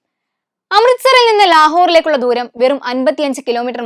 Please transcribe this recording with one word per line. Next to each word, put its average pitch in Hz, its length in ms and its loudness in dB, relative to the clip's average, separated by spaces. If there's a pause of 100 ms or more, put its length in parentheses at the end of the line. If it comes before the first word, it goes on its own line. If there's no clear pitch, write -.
(760)
അമൃത്സറിൽ 494 540 2
നിന്ന് 415 220 2
ലാഹോറിലേക്കുള്ള 320 720 2
ദൂരം 240 220 -2 (140)
വെറും 262 200 0 (100)
അൻപത്തിയഞ്ച് 269 580 -4
കിലോമീറ്റർ 240 380 -6